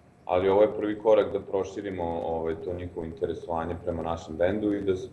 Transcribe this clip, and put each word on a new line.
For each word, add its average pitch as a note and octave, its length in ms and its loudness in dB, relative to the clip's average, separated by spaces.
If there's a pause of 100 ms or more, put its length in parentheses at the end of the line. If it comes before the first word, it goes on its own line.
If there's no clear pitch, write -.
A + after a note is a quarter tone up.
(260)
ali F2+ 240 4
ovo G2 120 6
je - 160 4
prvi G#2+ 220 -2
korak G#2 340 6
da G2 60 0
proširimo, F#2 840 -4
ovaj, D#2+ 300 -2
to F2 180 -6
njihovo F2 320 -8
interesovanje E2 800 -4
prema E2+ 200 -4
našem D#2+ 320 -6
bendu G2+ 380 2
i G2+ 80 -2
da F#2+ 140 0
se F#2 180 -8